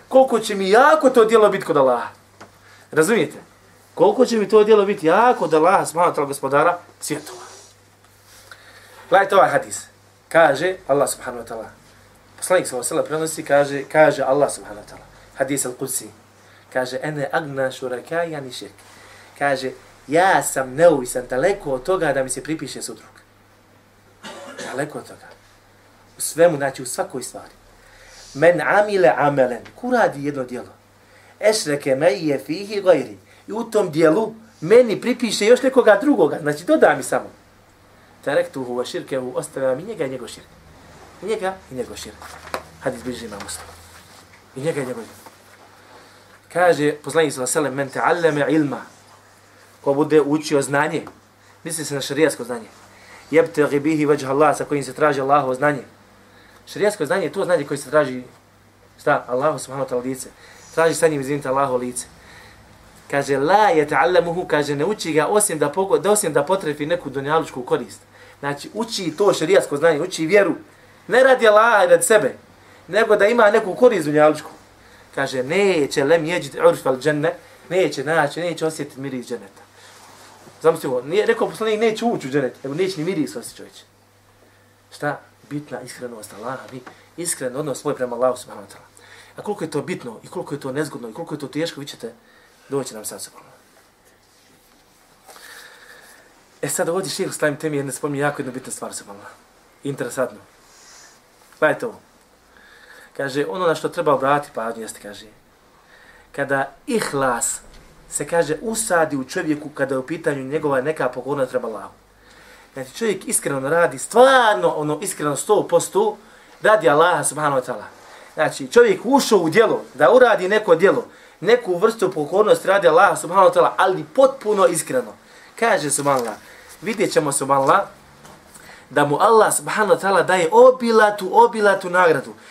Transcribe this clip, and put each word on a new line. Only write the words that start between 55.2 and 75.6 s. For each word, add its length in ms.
Allahovo 340
znanje. 280
Šerijatsko 400
znanje 180
je 80
to 140
znanje 180
koje 140
se 120
traži, 340
šta? 260
Allahu 320
subhanahu 300
wa 40
ta'ala 100
lice. 260
Traži 200
sa 120
njim, 140
izvinite, 280
Allahovo 280
lice. 280
Kaže, 260
"La 380
yata'allamuhu", 720
kaže, 280
"ne 100
uči 280
ga 140
osim 320
da 120
pogo-, 280
da, 120
osim 220
da 100
potrefi 420
neku 240
dunjalučku 520
korist." 380
Znači, 340
uči 440
to 160
šerijatsko 440
znanje, 240
uči 240
vjeru. 300
Ne 160
radi 240
Allaha 360
i 40
radi 160
sebe, 320
nego 280
da 120
ima 240
neku 240
korist 300
dunjalučku. 460
Kaže, 280
"Neće 600